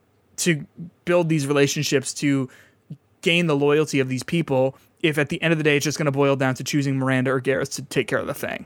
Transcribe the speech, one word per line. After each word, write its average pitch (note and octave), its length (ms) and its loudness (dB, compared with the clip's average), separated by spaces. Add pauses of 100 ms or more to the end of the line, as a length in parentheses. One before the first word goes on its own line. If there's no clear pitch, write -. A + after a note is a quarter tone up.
(380)
to D#3+ 280 0 (400)
build F3 240 2
these D3+ 180 0
relationships, C#3+ 680 0
to C#3 340 0 (720)
gain F3 260 2
the D3+ 80 2
loyalty C#3+ 440 2
of C3 100 0
these B2+ 140 -4
people, C3+ 520 0 (260)
if D#3 160 0
at D3 120 0
the - 120 -8
end E3 100 0
of E3 60 2
the D3+ 60 -2
day, D3 140 4
it's C#3 80 -2
just D3 120 -4
gonna D3+ 140 0
boil C#3 240 2
down C3 200 0
to - 80 -10
choosing C#3 340 0
Miranda C3 340 0
or C3+ 100 0
Garrus C3+ 340 -2
to C#3+ 80 -8
take C3 240 -2
care B2+ 120 -2
of - 80 -6
the - 60 -4
thing? - 320 -8